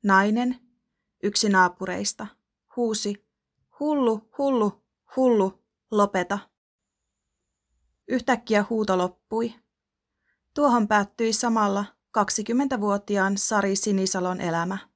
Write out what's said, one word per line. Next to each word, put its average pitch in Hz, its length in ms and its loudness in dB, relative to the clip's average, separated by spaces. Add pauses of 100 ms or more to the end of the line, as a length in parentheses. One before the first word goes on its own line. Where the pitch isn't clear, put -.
Nainen, 214 560 2 (600)
yksi 208 260 0
naapureista, 190 760 0 (500)
huusi, 214 520 -4 (520)
"Hullu, 262 580 0
hullu, 254 460 0 (320)
hullu, 220 480 2 (260)
lopeta." 202 480 0 (1700)
Yhtäkkiä 233 640 0
huuto 208 280 -2
loppui. 220 560 -6 (1000)
Tuohon 262 340 4
päättyi 214 440 0
samalla 214 520 0 (260)
kaksikymmentävuotiaan 208 1300 -2
Sari 196 380 0
Sinisalon 185 640 -2
elämä. 175 380 -4 (180)